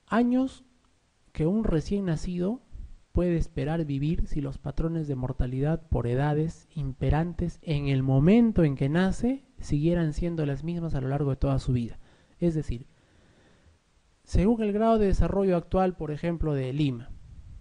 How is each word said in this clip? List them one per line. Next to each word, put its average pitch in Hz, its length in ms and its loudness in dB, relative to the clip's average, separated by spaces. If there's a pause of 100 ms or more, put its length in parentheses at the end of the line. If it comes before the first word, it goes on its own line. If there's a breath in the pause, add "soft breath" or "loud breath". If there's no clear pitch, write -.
Años 247 580 0 (680)
que 156 140 -2
un 208 180 0
recién 185 420 0
nacido 180 560 -2 (480)
puede 175 260 2
esperar 156 480 -2
vivir 143 420 0
si - 140 -2
los 139 160 -6
patrones 160 500 -4
de 143 80 -4
mortalidad 131 760 -2
por 120 180 0
edades 147 680 -2
imperantes 151 840 -2
en 143 280 -2
el 135 140 2
momento 170 600 6
en 143 100 2
que 135 140 0
nace 190 560 0 (160)
siguieran 156 540 0
siendo 170 320 -2
las 139 180 -4
mismas 170 300 -4
a 139 80 0
lo 131 60 -4
largo 143 200 0
de 135 80 0
toda 135 220 0
su 131 160 0
vida. 120 240 -4 (400 soft breath)
Es 170 160 2
decir, 139 320 -4 (1400 soft breath)
según 214 380 2
el 208 100 -2
grado 226 240 4
de 202 120 4
desarrollo 180 500 2
actual, 185 360 0
por 156 160 -8
ejemplo, 156 440 -2
de 131 180 -2
Lima, 131 380 -2 (500)